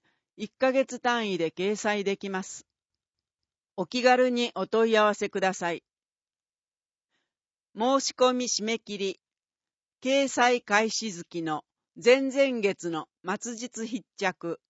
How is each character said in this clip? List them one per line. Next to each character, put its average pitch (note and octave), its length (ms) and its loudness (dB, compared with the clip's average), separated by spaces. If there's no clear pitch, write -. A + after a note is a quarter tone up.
一 G#3+ 220 -10
ヶ C4 120 2
月 B3+ 280 0
単 A#3 320 0
位 F3+ 60 0
で E3 120 0
掲 G3 260 -2
載 G#3 280 -2
で G3 120 -2
き G3 140 -8
ま F#3+ 140 -4
す。 - 220 -18
お F3+ 100 -4
気 B3 160 -4
軽 B3 280 6
に A#3+ 260 -2
お F#3+ 100 -4
問 A3+ 260 2
い G#3+ 60 4
合 G#3+ 80 6
わ G#3 80 4
せ G3+ 160 -6
く G3 120 -6
だ F#3+ 120 2
さ E3+ 200 -4
い。 - 100 -8
申 C4 240 2
し - 160 -6
込 B3+ 160 4
み B3 140 -2
締 G3+ 160 -4
め A3+ 160 -2
切 G3+ 180 -10
り、 F#3+ 220 -4
掲 C4+ 260 2
載 B3 340 2
開 G#3+ 280 2
始 A3 220 -6
月 E3+ 300 -10
の D#3 240 -4
前 B3+ 200 6
々 C4+ 400 0
月 F#3 280 -2
の D#3+ 180 -6
末 G#3 300 -6
日 A3+ 300 -10
必 G#3+ 200 -8
着。 F3 440 -6